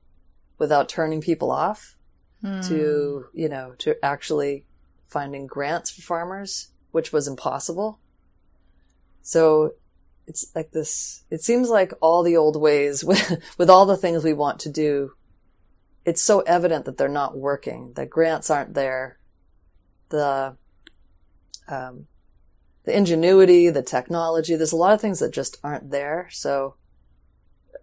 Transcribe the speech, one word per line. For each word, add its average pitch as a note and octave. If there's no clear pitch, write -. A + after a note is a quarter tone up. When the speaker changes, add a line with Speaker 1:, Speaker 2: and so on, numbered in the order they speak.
Speaker 1:
without D3
turning D#3
people D3+
off D#3+
Speaker 2:
Hmm. G3
Speaker 1:
to, D3
you D#3+
know, C3
to D3+
actually C#3+
finding C#3
grants D3
for -
farmers, F#3
which D#3
was D3
impossible. D#3
So D#3
it's -
like D#3+
this, -
it D#3+
seems A#3+
like G3+
all E3+
the E3+
old D3+
ways C#3+
<laughs> D#3+
with, F#3
with F3
all F#3+
the F#3+
things E3+
we D#3
want C#3+
to -
do, C#3+
it's E3+
so G3+
evident E3+
that C3
they're C#3
not C#3+
working. B2+
The C#3
grants D#3+
aren't C#3+
there. C3
The, C3+
um, B2+
the -
ingenuity, F3
the D3
technology, E3
there's D#3
a E3
lot F3+
of G#3+
things G3
that B2+
just -
aren't C#3+
there. C#3+
So, C#3